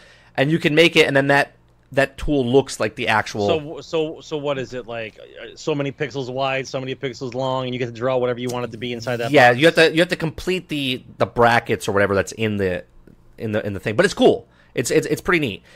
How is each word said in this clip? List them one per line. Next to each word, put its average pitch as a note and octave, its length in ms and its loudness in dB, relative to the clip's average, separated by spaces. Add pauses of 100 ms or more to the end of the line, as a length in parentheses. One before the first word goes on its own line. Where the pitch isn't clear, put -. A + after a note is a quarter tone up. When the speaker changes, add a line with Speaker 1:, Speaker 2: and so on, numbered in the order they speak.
(360)
Speaker 1:
and C#3 160 0
you E3+ 80 2
can D#3 160 0
make E3 220 6
it, D3+ 100 6
and C#3 80 -2
then C#3 120 2
that, C#3+ 280 2 (380)
that C3+ 240 -2
tool C#3+ 280 -2
looks C3 360 0
like G#2+ 140 -4
the A#2 120 -4
actual G#2+ 400 0
Speaker 2:
So, D3+ 320 -4
so, D#3 400 -4
so D#3 160 -10
what C#3+ 220 -4
is A#2+ 160 -10
it, A#2+ 140 -12
like, A2+ 300 -12
uh, E2 380 -20
so - 180 -4
many C#3 200 -4
pixels B2+ 360 -8
wide, C3+ 380 -4
so C3 140 -8
many C3 140 -8
pixels B2+ 380 -8
long, C3 300 -2
and B2+ 100 -6
you B2 60 -6
get B2+ 60 -2
to A#2+ 80 -8
draw B2+ 240 -2
whatever B2 220 -2
you B2 100 -6
want B2 160 -4
it A#2 60 -12
to A#2 60 -14
be B2 140 -8
inside A#2+ 260 -6
that A#2 140 -4
Speaker 1:
Yeah, B2+ 200 8
Speaker 2:
box? B2 100 -2
Speaker 1:
you D#3 60 6
have E3+ 80 4
to, D#3+ 180 4
you D#3+ 80 2
have F3 80 0
to F3 80 -2
complete F3 500 -6
the, C3+ 340 -4 (180)
the A#2 60 2
brackets A#2 640 2
or G#2+ 60 -2
whatever G2 200 4
that's F#2+ 200 0
in G#2+ 240 -2
the, F#2 260 -2 (540)
in A2 160 -6
the, A2 120 -2
in G#2 60 -4
the F#2 80 -8
thing. A2+ 160 -4
But F3+ 80 4
it's - 100 0
cool. - 360 4 (260)
It's, B2+ 160 -2
it's, D#3 160 2
it's D3+ 140 -2
pretty F3+ 180 2
neat. G#2+ 240 -4 (120)